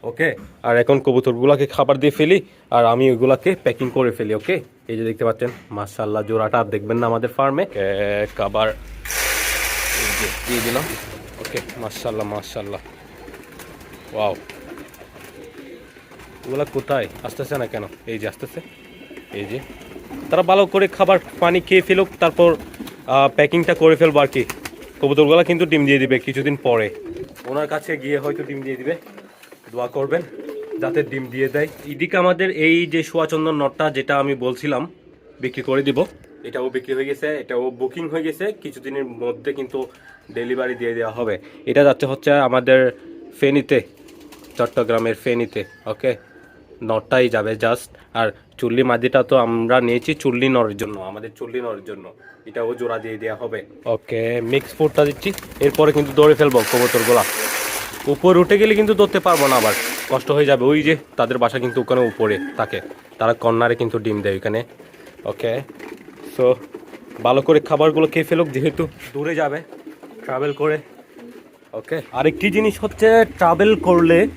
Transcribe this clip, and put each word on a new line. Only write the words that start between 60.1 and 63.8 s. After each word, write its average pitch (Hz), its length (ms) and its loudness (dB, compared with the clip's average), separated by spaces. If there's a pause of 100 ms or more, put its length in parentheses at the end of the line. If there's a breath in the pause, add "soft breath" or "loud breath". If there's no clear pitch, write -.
হয়ে 147 140 4
যাবে। 131 200 4
ওই 151 180 4
যে 151 140 2 (180)
তাদের 123 220 0
বাসা 120 220 0
কিন্তু 123 220 -2
ওখানে 127 200 2
উপরে 107 380 0 (180)
থাকে, 104 240 -4 (360)
তারা 113 160 2
কর্নারে 117 420 2
কিন্তু 113 240 -2